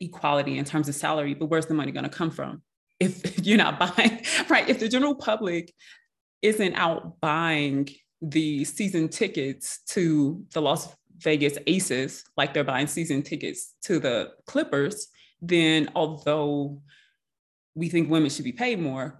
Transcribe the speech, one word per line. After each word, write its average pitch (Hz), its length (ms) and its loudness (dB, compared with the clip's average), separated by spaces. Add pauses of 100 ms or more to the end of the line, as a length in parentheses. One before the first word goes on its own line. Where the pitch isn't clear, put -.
equality 143 560 0
in 139 80 -2
terms 147 240 0
of 143 60 -4
salary, 151 380 -2
but 156 140 -4
where's 160 180 2
the 160 80 -2
money 139 180 0
gonna 139 180 -6
come 165 220 -2
from 139 300 -8 (380)
if, 185 260 0
<laughs> 180 120 -6
if 170 80 -2
you're 208 120 6
not 156 220 4
buying, 220 420 2 (140)
<laughs> - 140 -2
right? 254 180 4
If 254 120 2
the 226 100 0
general 262 260 2
public 208 580 -2 (680)
isn't 214 340 2
out 170 440 -2
buying 151 680 0 (320)
the 151 440 0
season 185 440 -2
tickets 151 760 -4
to 160 560 2 (100)
the 165 80 -2
Las 151 320 0 (240)
Vegas 147 400 2 (100)
Aces, 156 560 0 (140)
like 139 160 2
they're 147 100 2
buying 135 240 0
season 151 340 -2
tickets - 640 -8
to 165 160 0
the 120 320 -2 (140)
Clippers, 190 640 -2 (340)
then 160 540 4
although 147 880 -2 (920)
we 165 140 -4
think 165 200 2
women 156 200 4
should 143 160 -6
be 123 60 -6
paid 233 280 -2
more, 135 400 -4